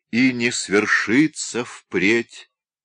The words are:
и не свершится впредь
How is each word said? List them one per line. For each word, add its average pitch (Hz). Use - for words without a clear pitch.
и 127
не 120
свершится 110
впредь -